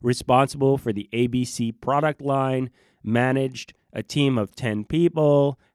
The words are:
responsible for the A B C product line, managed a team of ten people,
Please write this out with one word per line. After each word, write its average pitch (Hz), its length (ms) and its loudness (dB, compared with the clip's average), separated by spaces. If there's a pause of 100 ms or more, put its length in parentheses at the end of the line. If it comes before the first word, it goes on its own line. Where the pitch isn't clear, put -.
responsible 135 760 2
for 123 140 -4
the 104 220 -6
A 120 140 0
B 123 180 -2
C 117 260 -4
product 143 500 -2
line, 135 480 -2 (340)
managed 127 720 -2 (200)
a 110 100 -8
team 139 340 0
of 104 160 -4
ten 107 300 -4
people, 147 720 2 (180)